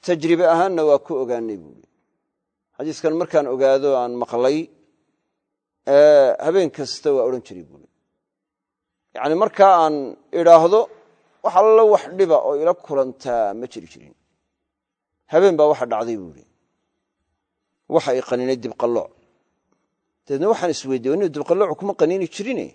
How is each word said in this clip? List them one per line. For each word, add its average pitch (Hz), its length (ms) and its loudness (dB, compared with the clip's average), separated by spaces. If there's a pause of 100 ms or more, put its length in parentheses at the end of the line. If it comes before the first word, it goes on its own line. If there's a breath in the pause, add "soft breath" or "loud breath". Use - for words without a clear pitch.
Tajribe 170 420 0
ahaanna 170 380 0
waa 143 140 4
ku - 160 -8
ogaannay," 117 440 -6
buu 78 160 -20
yidhi. - 140 -20 (880)
"Xadiiskan 156 360 -6
markaan 165 320 -2
ogaado 135 460 0
aan 123 220 -2
maqlay, 123 440 -2 (1300)
ee, 143 420 6 (100)
habeen 165 320 0
kasta - 420 -8
waa 131 140 0
odhan 127 160 -4
jiray," 90 220 -20
buu 69 140 -20
yidhi. - 140 -20 (1200)
Yacni, 147 200 -4
markaa 196 460 4
aan 156 160 0 (360)
idhaahdo, 170 480 6 (640)
wax 180 120 -4
allo 220 340 6
wax 202 140 2 (100)
dhiba 180 240 2
oo 143 160 -2
ila 160 200 -2
kulantaa 131 720 -6 (100)
ma 120 120 -12
jiri 98 220 -18
jirin. 69 260 -20 (1160)
Habeen 175 260 4
baa 151 100 4
waxa 143 200 0
dhacday, 117 300 -6
buu 90 140 -14
yidhi. 69 140 -20 (1500)
Waxa 151 220 0
i 127 80 -2
qaninay 127 360 -4
dib 117 200 -12
qallooc. 120 340 -4 (1200)
Dabeedna 143 180 -2
waxaan 180 220 -2
is - 140 -8
weydiiyey, 131 320 -4
"Nin 196 160 -2
dib 147 100 -10
qallooc 180 340 0
kuma 196 180 -8
qanini 175 340 -2
jirine? 202 460 -8